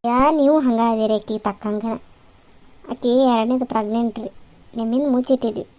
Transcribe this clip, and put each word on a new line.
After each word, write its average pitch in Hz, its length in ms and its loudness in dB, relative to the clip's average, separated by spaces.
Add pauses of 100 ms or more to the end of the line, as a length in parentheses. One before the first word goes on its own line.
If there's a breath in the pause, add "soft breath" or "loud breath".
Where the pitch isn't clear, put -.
ಯಾ, 240 140 2 (220)
ನೀವು 285 160 4 (100)
ಹಂಗೆ 233 260 2
ಅದೀರಿ 220 280 0
ಅಕ್ಕಿ 220 160 -6 (120)
ತಕ್ಕಂಗೆ. 208 460 -6 (880)
ಆಕಿ 240 280 -4 (200)
ಎರಡನೇದು 240 400 0
ಪ್ರೆಗ್ನೆಂಟ್ 220 520 -2
ರೀ, - 60 -10 (440)
ನಿಮ್ಮಿಂದ 233 400 -2
ಮುಚ್ಚಿಟ್ಟಿದ್ವಿ. 247 500 0 (140)